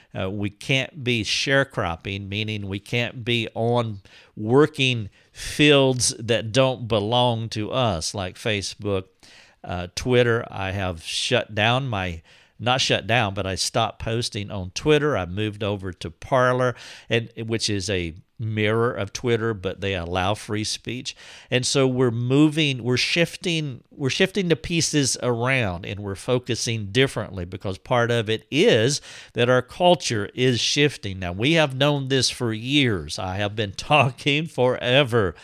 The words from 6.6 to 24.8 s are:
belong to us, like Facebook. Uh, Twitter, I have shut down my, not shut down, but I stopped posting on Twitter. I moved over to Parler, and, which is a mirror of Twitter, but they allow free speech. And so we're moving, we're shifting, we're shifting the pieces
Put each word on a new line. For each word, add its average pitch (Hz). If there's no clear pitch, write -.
belong 113
to 107
us, 107
like 92
Facebook. 101
Uh, 90
Twitter, 120
I 95
have 92
shut -
down 120
my, 92
not 127
shut 113
down, 110
but 95
I 95
stopped -
posting 113
on 92
Twitter. 147
I 92
moved 104
over 98
to -
Parler, 127
and, 113
which 113
is 98
a 87
mirror 110
of -
Twitter, 113
but 92
they 98
allow 90
free 107
speech. -
And 127
so 135
we're 127
moving, 139
we're 123
shifting, 165
we're 139
shifting 190
the 156
pieces 151